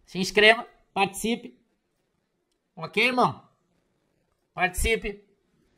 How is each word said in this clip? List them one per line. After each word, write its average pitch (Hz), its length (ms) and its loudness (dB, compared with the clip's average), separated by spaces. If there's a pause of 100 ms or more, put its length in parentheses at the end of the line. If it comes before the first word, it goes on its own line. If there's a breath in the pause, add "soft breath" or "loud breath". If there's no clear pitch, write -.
se - 120 -12
inscreva, 214 500 4 (260)
participe. 214 680 -4 (1160)
Ok, 180 300 -2
irmão? 247 400 0 (1080)
Participe, 202 680 -2 (560)